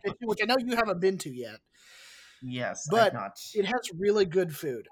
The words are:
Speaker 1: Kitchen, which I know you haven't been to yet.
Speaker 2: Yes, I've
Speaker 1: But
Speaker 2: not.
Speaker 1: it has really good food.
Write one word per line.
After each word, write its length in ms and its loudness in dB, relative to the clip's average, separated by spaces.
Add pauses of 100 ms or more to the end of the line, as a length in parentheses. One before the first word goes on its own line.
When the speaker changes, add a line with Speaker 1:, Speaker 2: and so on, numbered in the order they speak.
Speaker 1:
Kitchen, 120 -4 (100)
which 160 0
I 20 2
know 140 2
you 160 -2
haven't 260 0
been 180 4
to 120 -10
yet. 280 -12 (840)
Speaker 2:
Yes, 440 -4
I've 40 -2
Speaker 1:
But 240 6
Speaker 2:
not. 240 -6 (160)
Speaker 1:
it 100 2
has 160 0 (160)
really 280 4
good 300 0
food. 360 -6